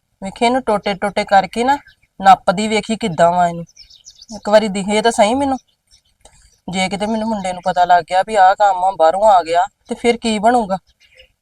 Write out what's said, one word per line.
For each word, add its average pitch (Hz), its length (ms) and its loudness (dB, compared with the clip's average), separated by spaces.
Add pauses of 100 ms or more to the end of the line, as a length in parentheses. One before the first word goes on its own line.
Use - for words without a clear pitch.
(220)
ਵੇਖੇ 196 240 -4
ਇਹਨੂੰ 254 160 0
ਟੋਟੇ 208 320 -4
ਟੋਟੇ 202 300 -4
ਕਰਕੇ 196 400 0
ਨਾ 277 140 0 (440)
ਨੱਪਦੀ 190 460 2
ਵੇਖੀ 214 280 -4
ਕਿੱਦਾਂ 170 360 0
ਵਾ 175 160 2
ਇਹਨੂੰ, 170 160 -8 (720)
ਇੱਕ 202 120 -12
ਵਾਰੀ 214 200 4
ਦਿਖੇ 202 340 -2
ਤਾਂ 233 100 2
ਸਹੀ 220 220 2
ਮੈਨੂੰ। 269 240 -2 (1120)
ਜੇ 185 160 -2
ਕਿਤੇ 196 180 -6
ਮੈਨੂੰ 220 220 -4
ਮੁੰਡੇ 190 240 -4
ਨੂੰ 180 120 -12
ਪਤਾ 180 200 0
ਲੱਗ 175 260 4
ਗਿਆ 185 160 0
ਵੀ 220 80 -6
ਆਹ 196 200 4
ਕੰਮ 190 300 0
ਆ, 190 140 0
ਬਾਹਰੋਂ 170 260 2
ਆ 196 180 4
ਗਿਆ, 170 240 -2 (220)
ਤੇ 233 60 -8
ਫਿਰ 233 220 -2
ਕੀ 220 220 -4
ਬਣੂਗਾ? 208 400 0 (640)